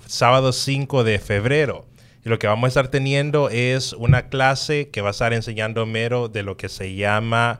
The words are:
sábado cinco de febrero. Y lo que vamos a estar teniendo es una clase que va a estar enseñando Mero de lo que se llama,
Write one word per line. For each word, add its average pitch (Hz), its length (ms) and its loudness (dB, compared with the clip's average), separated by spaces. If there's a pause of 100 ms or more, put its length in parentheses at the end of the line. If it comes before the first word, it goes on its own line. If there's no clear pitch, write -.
sábado 131 460 4
cinco 139 500 -2
de 110 160 2
febrero. 110 680 -2 (380)
Y - 40 -6
lo 113 100 0
que 110 80 -2
vamos 107 180 2
a 127 40 2
estar 131 200 2
teniendo 139 640 0
es 123 440 -2
una 123 340 4
clase 139 640 0
que - 100 -6
va 101 80 0
a - 20 0
estar 117 220 0
enseñando 113 540 -4
Mero 117 420 -2
de 107 160 -6
lo 95 120 -6
que 98 120 -8
se 95 260 -10
llama, 113 640 0